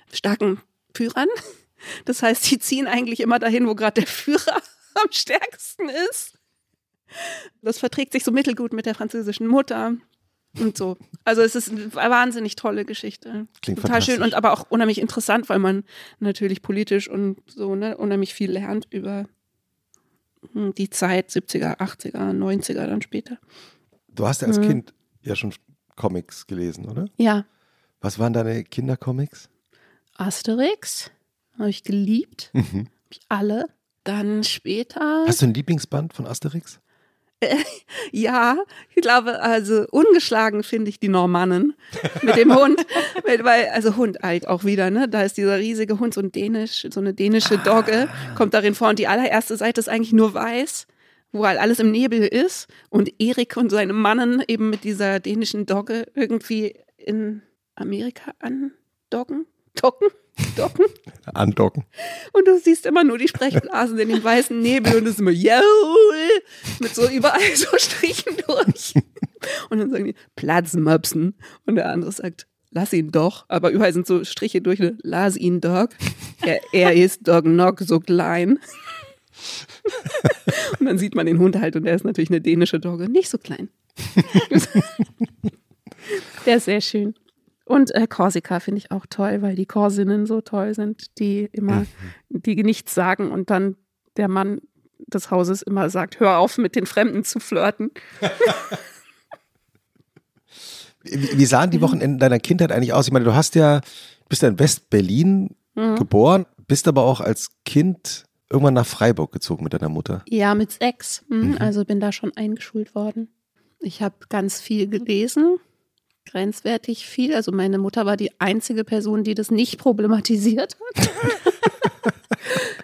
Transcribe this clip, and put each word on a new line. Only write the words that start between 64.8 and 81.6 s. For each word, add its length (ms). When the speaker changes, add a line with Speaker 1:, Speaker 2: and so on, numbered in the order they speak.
Speaker 1:
und 80
es 100
ist 40
immer, 120
"Jaul", 300
mit 160
so 140
überall 300
so 120
Strichen 580
durch. 460
Und 100
dann 120
sagen 140
die, 100
"Platzmöpsen." 1000
Und 100
der 140
andere 220
sagt, 360
"Lass 220
ihn 180
doch." 380
Aber 220
überall 220
sind 140
so 160
Striche 380
durch, 180
ne? 220
"Lass 360
ihn 220
doch. 280
Er, 160
er 240
ist 320
doch 160
noch 360
so 200
klein." 600
Und 60
dann 120
sieht 180
man 100
den 140
Hund 180
halt 180